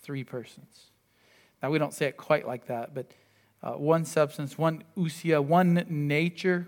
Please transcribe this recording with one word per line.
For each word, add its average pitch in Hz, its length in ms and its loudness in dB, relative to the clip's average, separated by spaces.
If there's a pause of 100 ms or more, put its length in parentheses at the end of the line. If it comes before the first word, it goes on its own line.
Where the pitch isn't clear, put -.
three 135 220 -8
persons." - 680 -14 (720)
Now, 135 80 -4
we 156 80 2
don't 147 160 -2
say 147 120 -2
it 131 100 -6
quite 147 320 0
like 123 180 -8
that, 120 280 -6
but, 131 180 -10 (500)
uh, 120 120 -6
one 160 300 2
substance, 147 540 -2
one 160 240 0 (140)
ousia, 160 460 0
one 170 460 4
nature, 170 800 0